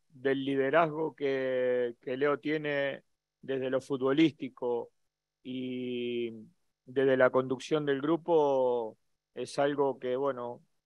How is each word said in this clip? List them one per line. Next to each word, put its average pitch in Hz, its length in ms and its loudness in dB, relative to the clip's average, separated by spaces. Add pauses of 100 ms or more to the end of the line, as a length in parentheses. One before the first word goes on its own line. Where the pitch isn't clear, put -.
del 135 360 -2
liderazgo 151 680 2
que, 127 880 -2
que 131 160 -6
Leo 143 220 0
tiene 147 640 -4 (380)
desde 131 300 -4
lo 131 100 0
futbolístico 131 1080 0 (520)
y 123 920 -6 (520)
desde 131 320 2
la 127 140 6
conducción 131 560 0
del 139 140 0
grupo 139 1000 2 (360)
es 123 240 -6
algo 139 400 0
que, 127 180 -2
bueno, 127 460 -4 (240)